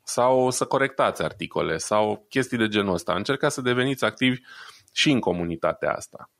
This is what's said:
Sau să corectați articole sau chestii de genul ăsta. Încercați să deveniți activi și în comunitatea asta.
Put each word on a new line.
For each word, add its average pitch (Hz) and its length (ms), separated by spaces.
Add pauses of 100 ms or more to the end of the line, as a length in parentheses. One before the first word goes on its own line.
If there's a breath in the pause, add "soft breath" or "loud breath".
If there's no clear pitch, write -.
Sau 127 460
să 123 160
corectați 131 580
articole 80 540
sau 107 520
chestii 127 280
de 110 100
genul 101 260
ăsta. 87 200
Încercați 135 420
să 135 60
deveniți 127 440
activi 123 360 (500 loud breath)
și - 200
în 123 80
comunitatea 85 720
asta. - 360 (100)